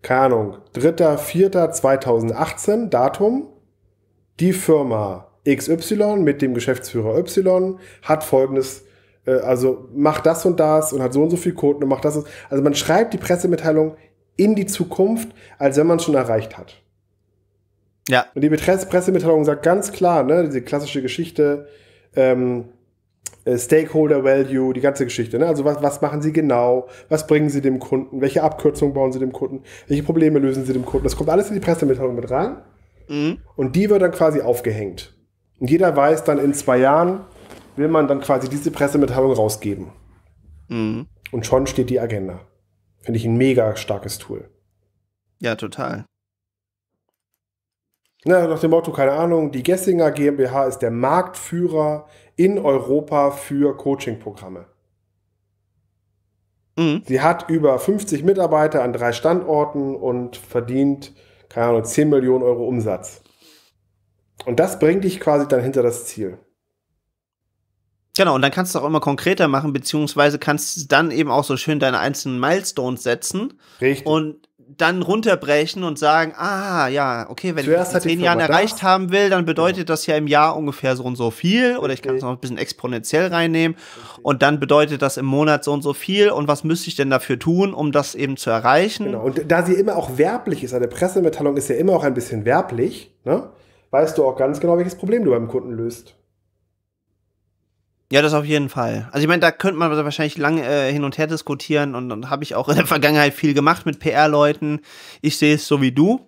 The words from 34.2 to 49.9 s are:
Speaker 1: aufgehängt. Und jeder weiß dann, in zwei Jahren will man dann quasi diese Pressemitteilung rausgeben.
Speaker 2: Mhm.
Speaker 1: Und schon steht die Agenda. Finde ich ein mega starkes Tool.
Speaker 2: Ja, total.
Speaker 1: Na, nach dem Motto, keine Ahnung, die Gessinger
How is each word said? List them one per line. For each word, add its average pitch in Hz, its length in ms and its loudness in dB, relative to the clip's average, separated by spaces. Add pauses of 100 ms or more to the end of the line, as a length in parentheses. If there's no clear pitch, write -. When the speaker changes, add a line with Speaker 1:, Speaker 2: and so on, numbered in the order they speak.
Speaker 1:
aufgehängt. 107 720 -4 (440)
Und 127 120 -4
jeder 170 260 4
weiß 151 280 4
dann, 147 140 2
in 139 140 0
zwei 131 240 0
Jahren 160 480 2 (520)
will 147 120 0
man 156 200 2
dann 139 120 0
quasi 131 300 -2
diese 143 200 -4
Pressemitteilung 139 640 2
rausgeben. 107 560 -2 (800)
Speaker 2:
Mhm. 113 380 -4 (260)
Speaker 1:
Und 117 140 -6
schon 131 200 2
steht 123 220 -4
die 123 120 0
Agenda. 95 400 -6 (600)
Finde 117 180 -4
ich 110 60 -4
ein 117 120 0
mega 120 400 2
starkes 101 420 -8
Tool. - 320 -14 (880)
Speaker 2:
Ja, 117 140 -4
total. 113 500 -10 (2250)
Speaker 1:
Na, 175 240 2
nach 160 100 -2
dem 160 140 0
Motto, 165 180 2
keine 139 220 0
Ahnung, 160 400 0
die 127 100 -6
Gessinger 175 480 2